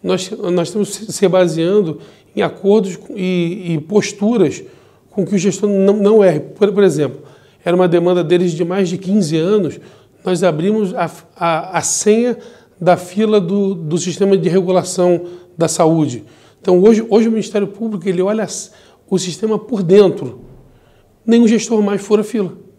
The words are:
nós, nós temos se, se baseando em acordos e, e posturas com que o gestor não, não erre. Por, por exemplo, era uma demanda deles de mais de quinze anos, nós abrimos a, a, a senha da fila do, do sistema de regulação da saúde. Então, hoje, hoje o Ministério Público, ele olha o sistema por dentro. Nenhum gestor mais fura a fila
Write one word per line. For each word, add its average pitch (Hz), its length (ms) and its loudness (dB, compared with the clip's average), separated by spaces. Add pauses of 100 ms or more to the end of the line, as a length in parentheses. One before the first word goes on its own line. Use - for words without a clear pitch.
nós, 185 300 -4
nós 175 400 -4
temos 208 220 -4
se, 214 180 -14
se 196 160 0
baseando 175 720 0 (360)
em - 60 -2
acordos 196 580 0 (160)
e, 180 580 -4
e 160 60 -2
posturas 202 800 -2 (480)
com 190 160 -4
que 208 100 -4
o - 20 2
gestor 196 320 -2
não, 196 260 2
não 208 280 4
erre. 160 160 4
Por, 202 320 -2
por 202 120 2
exemplo, 143 380 0 (420)
era 170 120 0
uma 180 120 4
demanda 175 360 2
deles 175 280 2
de 165 140 -4
mais 180 240 -2
de 175 80 -6
quinze 180 400 0
anos, 180 420 -2 (440)
nós 180 200 -2
abrimos 190 500 0
a, 180 160 -4 (260)
a, 170 420 -4
a 151 40 -2
senha 226 560 0 (420)
da 175 180 2
fila 208 420 0
do, 196 340 -2
do 165 240 -4
sistema 196 400 0
de 170 120 0
regulação 180 720 0 (360)
da 165 100 2
saúde. 160 560 0 (360)
Então, 180 220 2
hoje, 220 280 6
hoje 220 180 4
o 226 40 0
Ministério 202 360 -2
Público, 202 420 -6
ele 180 120 -2
olha 208 240 -2 (640)
o 190 100 -2
sistema 196 400 -4
por 208 240 -6
dentro. 175 600 2 (840)
Nenhum 226 220 4
gestor 220 340 0
mais 196 200 -2
fura 208 200 0
a - 20 -2
fila 202 300 -4 (260)